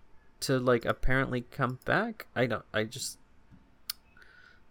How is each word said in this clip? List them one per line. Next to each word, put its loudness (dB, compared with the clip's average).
to, 2
like, 2
apparently 2
come -4
back. -2
I 2
don't, -4
I 0
just, -10